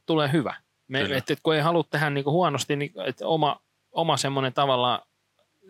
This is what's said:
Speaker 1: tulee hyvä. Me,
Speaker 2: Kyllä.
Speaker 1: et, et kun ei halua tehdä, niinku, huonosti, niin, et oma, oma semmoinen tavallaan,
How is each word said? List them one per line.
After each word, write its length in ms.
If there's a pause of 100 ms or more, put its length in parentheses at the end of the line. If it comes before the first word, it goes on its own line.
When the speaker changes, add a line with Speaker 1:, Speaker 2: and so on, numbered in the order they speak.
Speaker 1:
tulee 260
hyvä. 220 (340)
Me, 140
Speaker 2:
Kyllä. 140
Speaker 1:
et, 140
et 120
kun 120
ei 60
halua 300
tehdä, 200
niinku, 200
huonosti, 460
niin, 160 (140)
et 160
oma, 380 (320)
oma 240
semmoinen 360
tavallaan, 480 (680)